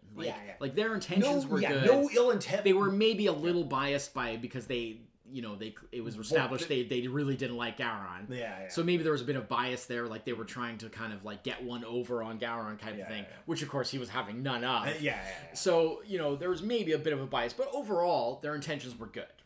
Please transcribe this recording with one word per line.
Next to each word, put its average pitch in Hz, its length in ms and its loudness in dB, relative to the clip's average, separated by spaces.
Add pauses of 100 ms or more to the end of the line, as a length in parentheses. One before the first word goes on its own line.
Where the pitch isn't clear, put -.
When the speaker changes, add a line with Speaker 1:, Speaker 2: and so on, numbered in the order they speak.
(160)
Speaker 1:
Like, - 100 -4
Speaker 2:
Yeah, - 180 -6
yeah. 98 140 -12
Speaker 1:
like, 139 160 -4
their 220 200 2
intentions 233 500 2
Speaker 2:
No, 277 80 -6
Speaker 1:
were - 80 4
Speaker 2:
yeah, - 140 2
Speaker 1:
good. 135 120 4
Speaker 2:
no 277 240 8
ill 240 220 6
intent. 202 320 0
Speaker 1:
They 196 80 10
were 196 180 6
maybe 208 360 6
a 180 60 6
little 170 320 2
biased 139 500 0
by 123 160 -2
it 113 120 -4
because 120 240 -6
they, 117 340 -4 (260)
you 127 140 -8
know, 107 160 -6
they, 107 180 -10 (160)
it 120 140 -6
was 110 120 -6
Speaker 2:
Well, 110 60 -8
Speaker 1:
established 120 460 0
Speaker 2:
the 127 160 2
Speaker 1:
they, 123 160 -2
they 123 80 -2
really 139 260 0
didn't 123 220 -4
like 117 220 -4
Gowron. 101 500 -6
Speaker 2:
Yeah, 127 80 -8
yeah. 98 320 -8
Speaker 1:
So 165 160 -2
maybe 175 180 4
there 156 100 2
was 135 100 0
a - 20 -10
bit 131 120 0
of 113 120 -6
bias 123 380 -2
there, 120 200 -2
like, 110 200 -8
they 123 80 -2
were 110 100 -6
trying 117 340 -6
to 110 120 -12
kind 110 240 -8
of, 98 100 -12
like, 104 180 -10
get 123 220 -6
one 120 200 -6
over 120 380 -2
on 113 160 -6
Gowron 113 400 -4
kind 110 140 -8
of 104 60 -8
Speaker 2:
Yeah, 95 100 -8
Speaker 1:
thing, 107 160 -6
Speaker 2:
yeah, - 60 -14
yeah. - 60 -18 (100)
Speaker 1:
which, 156 160 -2
of 139 80 -4
course, 135 200 -2
he 139 80 -4
was 120 120 -6
having 113 320 -6
none 127 220 -2
of. 123 220 2
Speaker 2:
Uh, 147 40 0
yeah, 156 100 -4
yeah, 117 240 -2 (240)
yeah. - 60 -16
Speaker 1:
So, - 480 4
you 196 160 -4
know, 143 180 0
there 175 140 -2
was 165 120 -2
maybe 214 300 0
a 156 60 4
bit 147 160 0
of 135 80 -2
a 135 40 -4
bias, 120 280 0
but 262 180 -2
overall, 170 720 2
their 151 120 -4
intentions 143 440 -6
were 113 80 -10
good, 98 260 -10 (140)